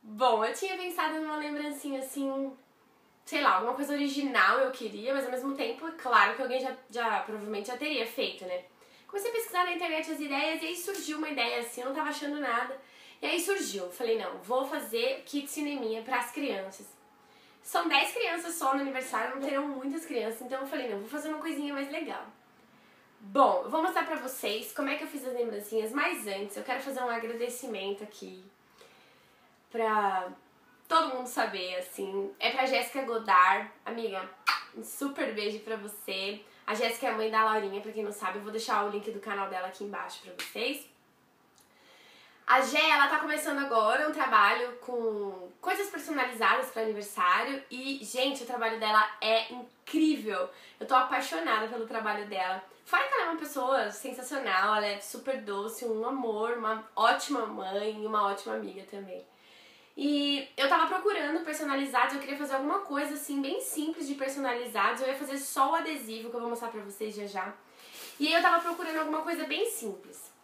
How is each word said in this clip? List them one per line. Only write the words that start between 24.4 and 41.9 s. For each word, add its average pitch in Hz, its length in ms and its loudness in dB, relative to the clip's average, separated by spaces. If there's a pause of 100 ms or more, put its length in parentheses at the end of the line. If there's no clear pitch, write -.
como 277 160 -2
é 285 80 0
que 302 80 -6
eu 311 40 -8
fiz 254 180 -8
as 254 80 -4
lembrancinhas, 220 580 -2
mas 285 340 0
antes 202 300 -6
eu 214 80 -8
quero 262 160 -2
fazer 247 220 -4
um 247 80 0
agradecimento 226 920 -4
aqui 185 400 -14 (1300)
pra 208 640 2 (560)
todo 320 260 4
mundo 254 120 -4
saber, 196 500 -2
assim. 196 640 -4
É 233 100 4
pra 262 140 2
Jéssica 262 380 0
Godard. 214 680 6 (140)
Amiga, 214 420 -4 (480)
um 220 80 -10
super 277 520 -4
beijo 208 260 -4
pra 220 160 -6
você. 202 640 -6 (260)
A 214 80 -2
Jéssica 233 320 0
é 233 40 2
a 220 60 -2
mãe 220 140 0
da 220 140 4
Laurinha, 202 360 0
pra 214 120 -10
quem 214 120 -4
não 208 80 -4
sabe, 196 260 -4
eu 208 40 -6
vou 208 100 -8
deixar 220 320 0
o 202 60 0
link 208 200 -4
do 202 100 -8
canal 196 280 -4
dela 185 200 -4
aqui 190 160 -10
embaixo 180 380 -10
pra 185 160 -16
vocês. 262 480 -4 (1600)